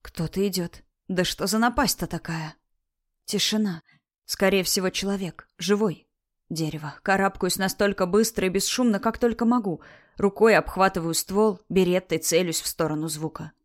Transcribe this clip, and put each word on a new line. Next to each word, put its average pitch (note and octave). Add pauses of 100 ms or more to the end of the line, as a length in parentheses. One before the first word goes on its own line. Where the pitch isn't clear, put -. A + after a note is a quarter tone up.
Кто-то F3+
идет. F3+ (240)
Да F3+
что -
за G#3+
напасть-то A#3+
такая? D#3+ (680)
Тишина. G#3 (420)
Скорее F#3+
всего, F#3
человек. G3 (100)
Живой. G3+ (420)
Дерево. D#3
Карабкаюсь F#3+
настолько G3
быстро G3
и -
бесшумно, G3+
как A3+
только A#3
могу. A3 (360)
Рукой G3+
обхватываю E3+
ствол, G3 (100)
береттой F3+
целюсь D#3+
в -
сторону D#3
звука. D#3 (140)